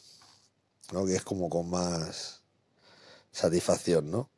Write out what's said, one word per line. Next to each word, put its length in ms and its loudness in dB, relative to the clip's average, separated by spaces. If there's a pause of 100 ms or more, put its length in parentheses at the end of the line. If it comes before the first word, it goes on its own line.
(920)
¿no? 140 0
Que 100 4
es 60 -2
como 260 -2
con 220 0
más 720 -4 (920)
satisfacción, 760 2
¿no? 280 -2